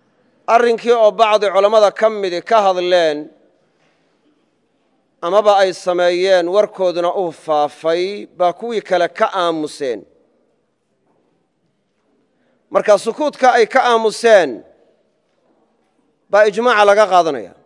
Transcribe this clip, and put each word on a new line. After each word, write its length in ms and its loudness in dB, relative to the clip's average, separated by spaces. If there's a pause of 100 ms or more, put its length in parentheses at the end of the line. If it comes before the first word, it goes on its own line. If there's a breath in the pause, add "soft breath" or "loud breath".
(480)
arrinkii 440 0
oo 200 4
bacdi 400 -2
culammada 400 2
ka 180 -2
midi 320 -6
ka 200 0
hadleen, 580 0 (2000)
amaba 340 2
ay 160 0
sameeyeen, 760 0
warkooduna 680 -2
uu 160 -4
faafay, 960 -4
baa 280 -2
kuwii 280 -8
kale 280 -2
ka 240 -2
aamuseen. 720 -6 (2750)
Marka 260 2
sukuutka 560 -4
ay 140 2
ka 160 2
aamuseen 800 2 (1700)
baa 140 4
ijmaaca 380 0
laga 220 4
qaadanaya. 460 -2 (120)